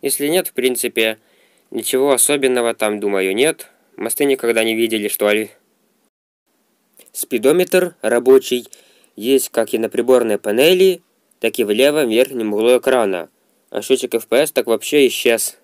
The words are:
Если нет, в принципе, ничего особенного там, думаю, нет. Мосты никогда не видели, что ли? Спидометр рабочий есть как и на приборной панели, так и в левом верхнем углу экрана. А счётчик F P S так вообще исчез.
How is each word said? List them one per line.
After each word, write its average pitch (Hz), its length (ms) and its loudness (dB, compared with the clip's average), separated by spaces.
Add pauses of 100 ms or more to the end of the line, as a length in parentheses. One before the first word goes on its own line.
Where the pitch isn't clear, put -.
Если 139 240 -4
нет, 175 220 -2
в - 40 -14
принципе, 117 680 -2 (500)
ничего 131 400 -2
особенного 127 640 0
там, 104 240 -4
думаю, 98 340 -2
нет. 143 380 -2 (260)
Мосты - 280 -4
никогда 117 400 0
не 113 100 -2
видели, 113 320 -2
что 104 240 -2
ли? 107 220 -2 (1600)
Спидометр 175 880 0
рабочий 123 640 4 (480)
есть 127 360 0
как 113 220 -2
и 117 60 -2
на 110 100 -2
приборной 120 520 2
панели, 170 600 2 (380)
так 113 220 -4
и 113 40 2
в 104 60 -4
левом 135 380 2
верхнем 113 440 0
углу 117 260 4
экрана. 107 520 -2 (400)
А - 100 -8
счётчик 127 360 -2
F 113 100 -4
P 120 100 0
S 151 140 0
так 123 160 -4
вообще 131 400 2
исчез. - 580 -2